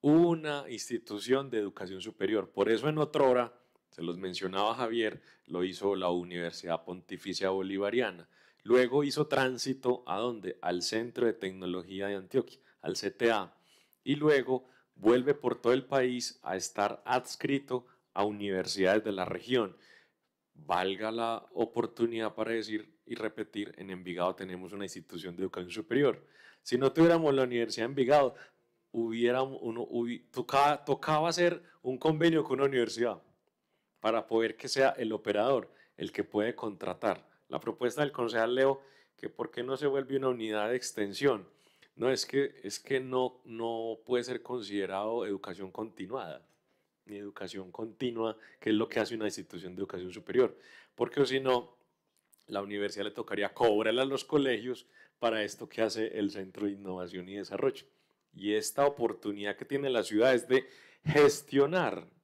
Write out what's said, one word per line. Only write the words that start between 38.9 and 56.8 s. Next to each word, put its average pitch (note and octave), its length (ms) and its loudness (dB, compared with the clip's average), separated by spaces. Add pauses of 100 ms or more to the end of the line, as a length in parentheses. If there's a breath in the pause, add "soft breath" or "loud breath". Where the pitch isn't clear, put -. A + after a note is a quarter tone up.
que - 120 -10
por - 220 -8
qué - 100 -8
no B2+ 160 -6
se D3 100 -2
vuelve C3+ 300 -2
una C3+ 120 0
unidad A2 400 -2
de B2 60 0
extensión. G#2+ 720 -2 (480 soft breath)
No, A#2 140 0
es - 160 0
que, C#3 380 -2
es - 160 -10
que C3+ 200 -2
no, B2+ 460 -2
no A2+ 600 -6
puede B2 180 0
ser B2 180 -6
considerado G2+ 840 -4
educación G2 440 -8
continuada, G2 720 -10 (640)
ni G#2 120 -14
educación G2 540 -12
continua, A2+ 640 -6 (220 loud breath)
que - 100 -2
es A2 60 4
lo A2 120 2
que - 120 -2
hace A2+ 160 -2
una G#2+ 100 -4
institución F2+ 500 -8
de G2 60 -8
educación F#2 300 -8
superior. A#2 460 2 (380 loud breath)
Porque A#2+ 260 0
o C3+ 40 6
si C3 140 0
no, B2+ 360 0 (720)
la G2+ 140 -4
universidad G2+ 440 -4
le G#2 60 -6
tocaría G2+ 420 -4
cobrarle A2 480 4
a C3+ 40 2
los C3+ 200 -4
colegios B2 600 0 (320 soft breath)
para A2 240 0
esto G#2 260 -8
que A2+ 140 -2
hace A2 340 -2
el G2+ 140 0
Centro F#2+ 340 -8
de G2+ 60 0
Innovación F#2 580 -10